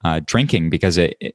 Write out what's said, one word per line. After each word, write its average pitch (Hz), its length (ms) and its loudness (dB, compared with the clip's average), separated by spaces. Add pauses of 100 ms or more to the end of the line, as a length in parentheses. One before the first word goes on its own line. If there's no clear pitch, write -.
uh, 80 200 0
drinking 101 460 0
because 85 280 0
it, 87 220 2
it 71 140 -10